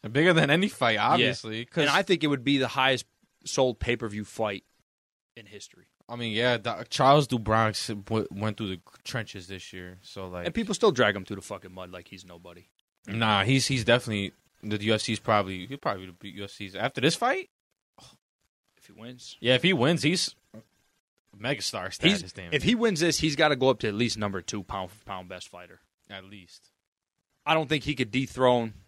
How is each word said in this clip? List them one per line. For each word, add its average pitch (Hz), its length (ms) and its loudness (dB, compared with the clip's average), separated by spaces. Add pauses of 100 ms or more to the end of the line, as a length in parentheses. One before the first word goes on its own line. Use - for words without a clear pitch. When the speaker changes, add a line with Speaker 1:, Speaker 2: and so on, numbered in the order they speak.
Speaker 1:
Bigger 160 240 4
than 156 160 4
any 180 200 4
fight, 117 240 2
Speaker 2:
Yeah. 107 160 2
Speaker 1:
obviously. 113 560 0
'Cause - 160 -4
Speaker 2:
And 143 100 2
I 180 100 4
think 175 220 0
it 151 40 0
would 139 160 0
be 139 140 2
the 127 120 0
highest 131 360 0 (400)
sold 127 340 0
pay-per-view 110 460 -4
fight 104 380 -6 (720)
in 113 100 -20
history. 95 400 -20 (240)
Speaker 1:
I 120 60 -8
mean, 117 180 -6
yeah, 120 240 2
Doc-, 113 320 -6
Charles 139 380 6
do 123 120 -2
Bronx 110 480 0
w-, 107 440 -4
went 104 260 -6
through 107 100 -6
the 92 120 -8 (240)
trenches 101 440 -10
this 95 260 -14
year, 92 280 -14
so, 95 260 -12
like, 90 180 -8
Speaker 2:
And - 100 -6
people 220 200 -4
still 208 160 4
drag 110 240 2
him 98 100 -8
through 101 120 -8
the 95 40 -12
fucking 92 320 -14
mud 92 180 -14
like 87 160 -16
he's 92 180 -20
nobody. 87 400 -20 (420)
Speaker 1:
Nah, 107 360 2
he's, 131 240 2
he's 131 160 -2
definitely, 104 500 2 (300)
the 104 220 -4
U 110 80 4
F 107 80 0
C's 110 180 -4
probably, 95 480 0
he'll 135 100 -12
probably 95 320 -6 (100)
beat 101 160 -16
U 101 100 -10
F - 60 -16
C's 95 240 -14
after 113 260 -4
this 160 140 4
fight. 294 340 -2 (1300)
Speaker 2:
If - 100 -20
he 95 60 -20
wins. 123 460 -18
Speaker 1:
Yeah, 120 160 4
if - 80 2
he 190 100 6
wins, 139 300 4
he's 165 320 0 (1040)
megastar 107 460 -4
Speaker 2:
He's, 92 100 -8
Speaker 1:
status, 180 380 2
damn. 90 200 -10
Speaker 2:
if 139 100 0
he 233 120 4
wins 220 240 0
this, 170 200 2
he's 156 160 0
gotta 151 200 4
go 131 140 4
up 123 100 2
to 117 80 -4
at 101 60 -2
least 113 240 0
number 101 240 -4
two 101 220 -8
pound 92 280 -10
for 104 140 -20
pound 92 240 -10
best 90 200 -14
fighter. 90 300 -20 (300)
Speaker 1:
At 95 160 -14
least. 98 440 -20 (760)
Speaker 2:
I 151 80 2
don't 156 160 0
think 151 160 0
he 151 100 -2
could 120 160 -2
dethrone 123 640 2 (140)